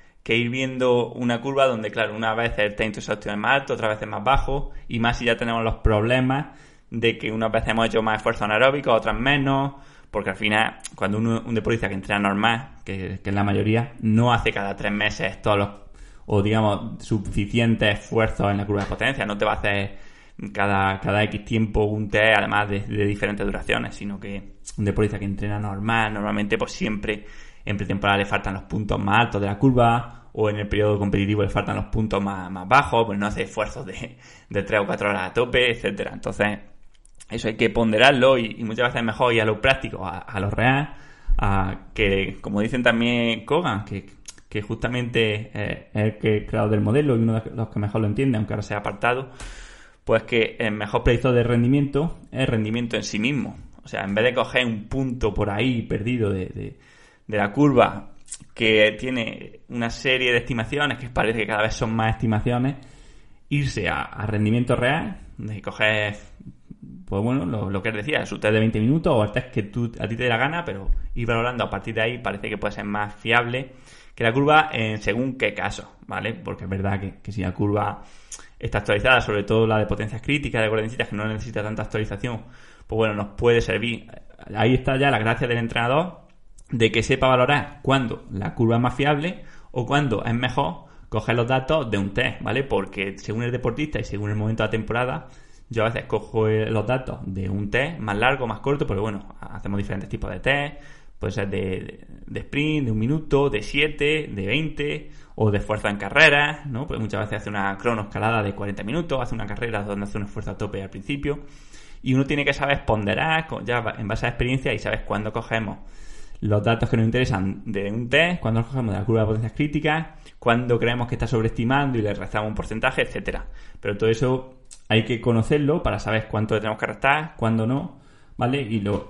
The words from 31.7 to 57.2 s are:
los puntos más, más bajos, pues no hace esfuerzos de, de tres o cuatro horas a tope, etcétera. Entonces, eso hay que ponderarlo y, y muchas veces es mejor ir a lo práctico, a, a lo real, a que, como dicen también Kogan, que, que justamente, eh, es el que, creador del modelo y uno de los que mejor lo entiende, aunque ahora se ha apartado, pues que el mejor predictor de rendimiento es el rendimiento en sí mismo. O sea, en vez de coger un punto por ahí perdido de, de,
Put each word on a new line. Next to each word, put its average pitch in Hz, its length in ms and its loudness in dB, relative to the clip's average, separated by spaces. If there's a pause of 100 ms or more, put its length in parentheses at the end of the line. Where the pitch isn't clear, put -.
los 104 100 -2
puntos 104 380 0
más, 95 260 -4
más 92 180 -10
bajos, 120 380 4
pues 101 140 -4
no 104 80 0
hace 107 160 -4
esfuerzos 104 420 -6
de, - 320 -12 (320)
de 101 140 -2
tres 104 160 2
o 98 60 2
cuatro - 240 -2
horas 92 200 -2
a - 40 -12
tope, 123 380 2
etcétera. 104 420 -4
Entonces, 104 460 -2 (720)
eso 117 180 -4
hay 113 80 -2
que 113 140 4
ponderarlo 123 680 6
y, 110 200 -2
y 113 60 -8
muchas 113 240 0
veces 123 140 -2
es 113 40 -2
mejor 120 280 2
ir 113 80 4
a 110 40 4
lo 107 140 0
práctico, 135 460 0
a, 90 140 -8
a - 200 -6
lo 98 100 0
real, 135 440 2 (440)
a 98 560 0
que, 98 480 2
como 104 200 -2
dicen 120 220 0
también 117 600 0
Kogan, 143 400 0
que, 98 200 -8 (420)
que 107 140 -6
justamente, 117 920 -2
eh, - 400 -6
es 107 100 2
el 107 160 0
que, 107 260 2
creador 107 260 0
del 104 100 4
modelo 127 340 4
y 117 40 4
uno 113 220 2
de - 100 -8
los 117 180 -4
que - 100 -6
mejor 107 220 -2
lo 107 60 2
entiende, 117 300 2
aunque 107 160 -2
ahora 104 100 -4
se 104 120 -6
ha - 20 -2
apartado, 120 540 -2 (720)
pues 113 200 4
que 117 360 2
el 113 120 0
mejor 104 320 -2
predictor 123 300 4
de 120 100 6
rendimiento 135 720 2 (140)
es 123 100 -2
el 131 60 2
rendimiento 113 480 0
en 101 80 -2
sí 104 160 -4
mismo. 117 380 -2 (260)
O - 40 -18
sea, 104 160 -4
en 98 100 -4
vez 107 120 4
de 123 100 4
coger 127 300 2
un 110 220 -4
punto 127 460 0
por 104 160 0
ahí 113 320 0
perdido 107 480 0
de, 92 180 -2
de, 104 320 -10 (480)